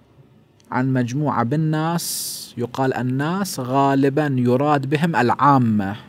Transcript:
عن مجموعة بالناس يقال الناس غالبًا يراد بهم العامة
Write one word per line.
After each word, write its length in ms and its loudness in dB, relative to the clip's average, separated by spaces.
عن 220 0
مجموعة 500 0
بالناس 1120 -4
يقال 380 -2
الناس 640 -4
غالبًا 800 2
يراد 520 2
بهم 260 0
العامة 800 2